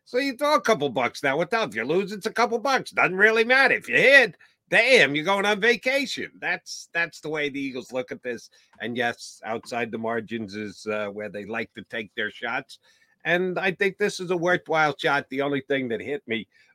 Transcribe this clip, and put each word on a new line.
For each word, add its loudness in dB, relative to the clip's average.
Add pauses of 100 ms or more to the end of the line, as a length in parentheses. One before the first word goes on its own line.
so -4
you -2
throw 2
a 4
couple 2
bucks -2
now. 2
What -2
the 0
hell? 0
If -10
you -2
lose, 0
it's -8
a -4
couple 0
bucks. -2
Doesn't 2
really 4
matter. 6
If -6
you 2
hit, 6 (320)
damn, 6
you're -2
going 2
on 0
vacation. 0
That's, -8
that's -6
the -10
way -4
the -8
Eagles -8
look -6
at -14
this. -10 (300)
And -8
yes, -6
outside -6
the -8
margins -6
is, -10
uh, -4
where -10
they -12
like -8
to -14
take -12
their -6
shots. -8 (460)
And 0
I -2
think -2
this -2
is -6
a 0
worthwhile 2
shot. 0
The -4
only -2
thing -2
that -4
hit -8
me -4 (260)